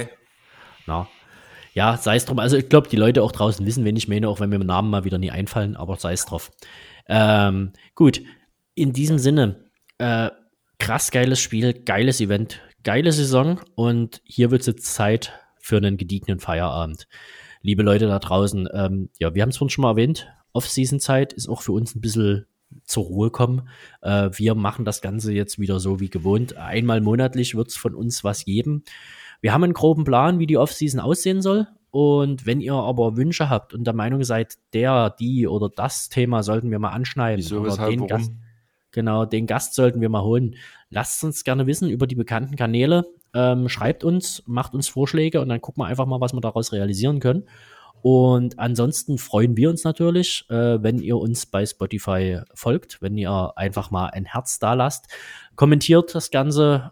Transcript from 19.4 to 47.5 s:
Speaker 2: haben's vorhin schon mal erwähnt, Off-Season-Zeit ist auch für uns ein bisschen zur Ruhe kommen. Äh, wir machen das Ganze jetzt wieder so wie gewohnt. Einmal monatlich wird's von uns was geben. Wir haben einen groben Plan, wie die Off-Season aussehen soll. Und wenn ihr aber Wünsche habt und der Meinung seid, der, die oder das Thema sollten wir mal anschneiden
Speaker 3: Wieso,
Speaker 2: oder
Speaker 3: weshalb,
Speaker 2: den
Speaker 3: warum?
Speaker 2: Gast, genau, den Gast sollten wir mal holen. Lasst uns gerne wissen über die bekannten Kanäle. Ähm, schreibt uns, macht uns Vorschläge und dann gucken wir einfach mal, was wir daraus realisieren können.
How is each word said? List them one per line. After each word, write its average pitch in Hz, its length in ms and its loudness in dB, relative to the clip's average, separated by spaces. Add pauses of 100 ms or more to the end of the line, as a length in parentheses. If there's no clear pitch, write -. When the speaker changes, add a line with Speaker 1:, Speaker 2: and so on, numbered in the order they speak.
Speaker 2:
haben's 127 140 -2
vorhin 139 120 -2
schon - 140 -2
mal 120 80 4
erwähnt, 120 360 0 (260)
Off-Season-Zeit 135 800 -2
ist 127 140 -10
auch - 140 -8
für 101 120 -4
uns 113 220 -2
ein 110 60 -6
bisschen 104 460 0 (380)
zur 101 200 -2
Ruhe 101 260 0
kommen. 127 380 -2 (320)
Äh, 101 320 2
wir 107 220 2
machen 107 280 -2
das 101 180 -4
Ganze 107 300 -6
jetzt 101 280 -4
wieder 95 200 0
so 95 220 -2
wie 95 80 -4
gewohnt. 101 480 -2
Einmal 110 440 0
monatlich 123 540 0
wird's 113 220 -4
von 120 180 -4
uns 117 300 -6
was 101 200 -4
geben. 131 380 -2 (560)
Wir 107 140 0
haben 156 100 4
einen 175 100 2
groben 156 300 2
Plan, 143 360 4
wie 165 80 0
die 151 100 2
Off-Season 135 420 0
aussehen 190 420 0
soll. 202 260 2 (240)
Und 143 540 2
wenn 123 140 0
ihr 131 140 -4
aber 117 420 0
Wünsche 147 340 0
habt 117 240 -2
und 117 120 -6
der 117 80 0
Meinung 117 300 0
seid, 113 320 -2 (180)
der, 120 380 2
die 120 360 0
oder 101 260 0
das - 360 -6
Thema 120 340 0
sollten 113 280 -2
wir 107 80 -2
mal 107 100 -2
anschneiden 117 540 -2
Speaker 3:
Wieso, 101 180 -4
Speaker 2:
oder 107 100 -2
Speaker 3:
weshalb, 107 200 -2
Speaker 2:
den 123 100 -2
Speaker 3:
warum? 98 80 -6
Speaker 2:
Gast, 113 220 -2 (600)
genau, 113 340 0
den 113 220 -2
Gast 113 280 -4
sollten 120 260 2
wir 113 80 2
mal 107 140 0
holen. 120 320 0 (340)
Lasst - 340 -6
uns 156 220 -6
gerne 131 220 0
wissen 156 220 0
über 123 180 0
die 127 80 -6
bekannten 120 420 -4
Kanäle. 127 480 2 (280)
Ähm, 123 360 2
schreibt - 340 -4
uns, 175 440 -2
macht 120 260 -4
uns 139 160 -4
Vorschläge 156 500 0
und 131 100 -2
dann 117 120 -2
gucken - 220 -10
wir - 40 -4
einfach 127 180 -2
mal, 127 140 -2
was 123 140 -2
wir 123 80 -6
daraus 113 320 -4
realisieren 101 460 0
können. 131 280 0 (540)